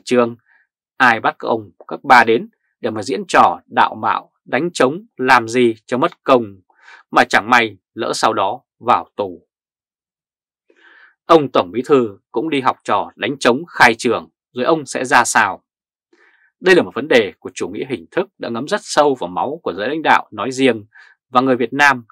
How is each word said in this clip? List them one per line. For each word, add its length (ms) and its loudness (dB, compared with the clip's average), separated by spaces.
trường? 300 0
Ai 220 2
bắt 200 -4
các 80 -10
ông, 240 -4
các 160 -10
bà 200 6
đến 260 0
để 100 -6
mà 140 -8
diễn 240 -6
trò 380 4
đạo 300 -2
mạo, 360 -6
đánh 280 -4
trống 320 0
làm 300 2
gì 280 2
cho 120 -4
mất 260 -4
công, 380 0
mà 120 4
chẳng 260 -2
may 280 2
lỡ 200 -6
sau 200 0
đó 280 -2
vào 360 0
tù. 320 -8
Ông 260 4
Tổng 200 0
Bí 140 -6
Thư 320 2
cũng 180 -4
đi 120 -2
học 220 -2
trò 320 -2
đánh 240 -6
trống 260 0
khai 300 2
trường, 340 -4
rồi 140 -6
ông 200 0
sẽ 200 -6
ra 180 4
sao? 400 0
Đây 160 4
là 80 4
một 120 -14
vấn 120 -8
đề 320 2
của 140 -16
chủ 160 -10
nghĩa 200 -10
hình 220 -10
thức 260 -6
đã 120 -10
ngấm 180 -8
rất 160 -4
sâu 320 0
vào 120 -8
máu 360 -6
của 100 -6
giới 140 -6
lãnh 160 -6
đạo 280 0
nói 200 -8
riêng 340 0
và 120 0
người 140 2
Việt 180 -4
Nam 380 2